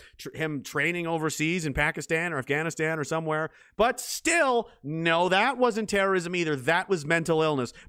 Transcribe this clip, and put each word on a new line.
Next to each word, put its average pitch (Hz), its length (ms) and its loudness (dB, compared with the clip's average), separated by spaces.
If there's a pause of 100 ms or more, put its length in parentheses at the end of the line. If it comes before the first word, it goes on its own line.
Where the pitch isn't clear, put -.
(180)
tr-, - 180 -14
him 151 280 -4
training 165 420 -2
overseas 160 600 0
in 139 80 -4
Pakistan 160 600 -2
or 139 60 -2
Afghanistan 156 580 -2
or 151 60 -4
somewhere. 156 480 -2 (260)
But 247 220 2
still, 269 680 0 (120)
no, 165 480 2
that 226 280 2
wasn't 226 320 0
terrorism 190 460 2
either. 160 200 0
That 165 340 0
was 170 160 0
mental 165 360 2
illness. 143 320 2 (160)